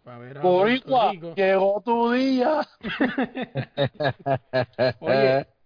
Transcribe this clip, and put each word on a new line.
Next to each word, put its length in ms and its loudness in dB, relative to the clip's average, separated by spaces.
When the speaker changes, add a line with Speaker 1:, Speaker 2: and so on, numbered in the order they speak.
Speaker 1:
para 160 -20
ver 180 -18
a 60 -14
Puerto 160 4
Speaker 2:
Boricua, 540 2
Speaker 1:
Rico. 220 -10
Speaker 2:
llegó 480 2
tu 300 0
día. 480 0
Speaker 1:
<laughs> 960 -6
Oye, 460 0